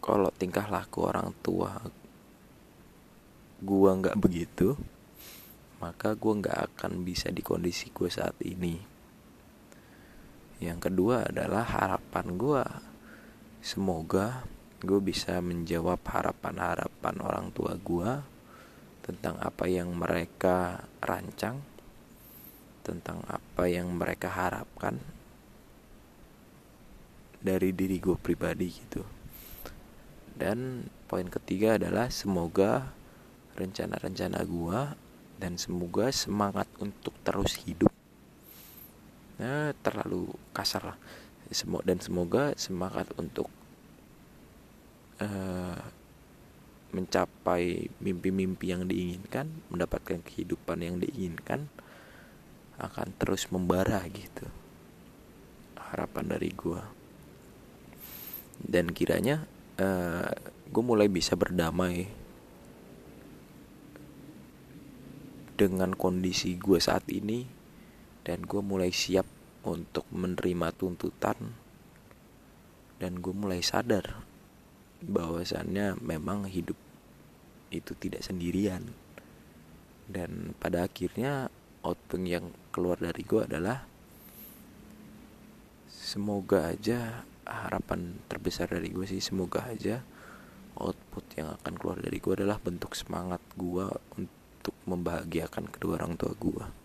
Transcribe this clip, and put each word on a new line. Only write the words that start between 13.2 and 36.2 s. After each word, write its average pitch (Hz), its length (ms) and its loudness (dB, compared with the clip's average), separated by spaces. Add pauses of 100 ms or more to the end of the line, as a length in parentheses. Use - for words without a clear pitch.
semoga 95 840 0 (380)
gue 98 240 6
bisa 90 340 0
menjawab 87 600 2
harapan-harapan - 1200 -2
orang - 340 0
tua - 220 0
gue 90 340 0 (960)
tentang 90 320 -4
apa - 320 0
yang 87 240 0
mereka 87 880 2 (160)
rancang, 92 640 -2 (1200)
tentang 85 480 -6
apa - 400 0
yang 87 240 0
mereka 87 320 -2
harapkan 92 720 -2 (2500)
dari 92 320 4
diri 92 320 2
gue 90 160 4
pribadi 85 480 0
gitu. - 400 -8 (1300)
Dan 120 520 -2 (180)
poin 90 240 -2
ketiga 104 480 4
adalah 95 320 2
semoga 98 800 2 (640)
rencana-rencana 92 880 -2
gue 87 380 0 (560)
dan 87 240 -6
semoga 90 500 0
semangat 101 560 2 (140)